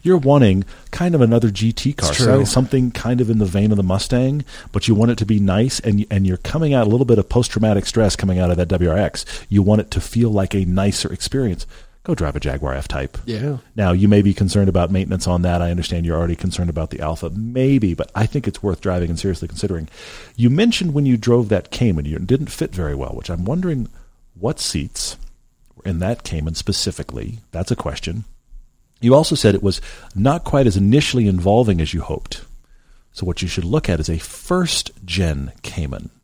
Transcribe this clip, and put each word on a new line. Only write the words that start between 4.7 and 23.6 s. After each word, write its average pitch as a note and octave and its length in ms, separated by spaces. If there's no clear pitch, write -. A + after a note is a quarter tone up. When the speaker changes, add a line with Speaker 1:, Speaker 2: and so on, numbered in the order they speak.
Speaker 1:
but - 160
you A#2 80
want A#2 160
it A2+ 80
to G#2+ 60
be G#2+ 140
nice, G2+ 400
and, G#2 320
and F#2+ 160
you're F#2 100
coming D3+ 360
out A#2+ 120
a G2+ 40
little B2 160
bit A#2 120
of - 120
post-traumatic G#2+ 560
stress G#2+ 320
coming F#2 220
out F2 120
of E2+ 60
that F2 100
W F2 220
R E2 80
X. - 280
You G2+ 120
want G#2+ 200
it - 100
to F2+ 100
feel A#2 280
like F#2+ 240
a F#2+ 120
nicer F#2+ 460
experience. A#2 540
Go F3 100
drive C#2+ 220
a C#2 60
Jaguar C#2 340
F-Type. C2+ 500
Speaker 2:
Yeah. B2+ 320
Speaker 1:
Now, F#2+ 180
you F#2+ 160
may G#2 120
be G2 120
concerned G2 360
about F2 220
maintenance F#2 360
on F2+ 160
that. F2 180
I E2+ 100
understand F2 340
you're E2 120
already E2+ 180
concerned F2 340
about D#2+ 200
the - 120
Alfa. D#2+ 300
Maybe, A#2 600
but D2+ 220
I A2 100
think C3+ 220
it's - 160
worth F#2 180
driving F2+ 280
and E2 100
seriously F2+ 280
considering. E2+ 400
You A#2+ 140
mentioned F3+ 440
when C#3+ 120
you B2 120
drove A#2 320
that G2 220
Cayman, F2 340
you D#2 140
didn't C3+ 320
fit - 200
very D#2 240
well, C2 200
which - 140
I'm E2+ 160
wondering D#3 420